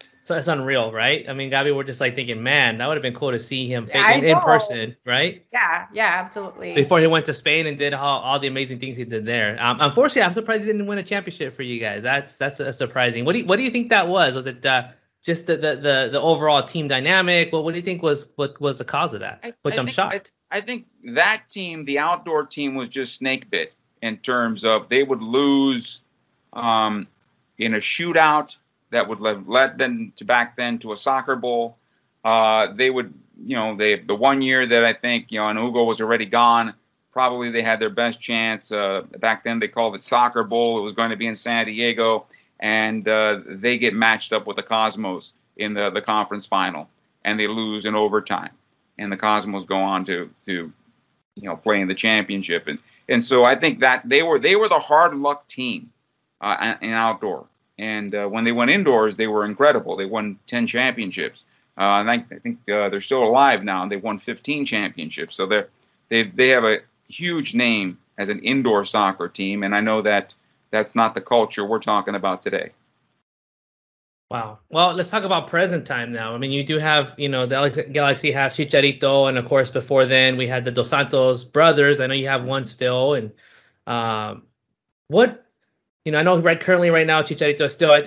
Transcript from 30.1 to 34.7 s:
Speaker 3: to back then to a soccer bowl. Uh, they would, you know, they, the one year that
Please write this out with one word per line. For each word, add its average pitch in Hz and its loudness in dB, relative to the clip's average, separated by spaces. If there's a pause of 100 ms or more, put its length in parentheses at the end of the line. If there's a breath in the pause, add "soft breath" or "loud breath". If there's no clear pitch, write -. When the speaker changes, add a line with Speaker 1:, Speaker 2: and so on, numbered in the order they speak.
Speaker 3:
to - -18
back 120 0
then 120 -4
to 117 -10
a 104 -10
soccer 135 -2
bowl. 120 -4 (440)
Uh, 110 4
they 127 2
would, 117 -4 (280)
you 123 -6
know, 110 -4
they, 104 0
the - -4
one 135 2
year 131 2
that 117 4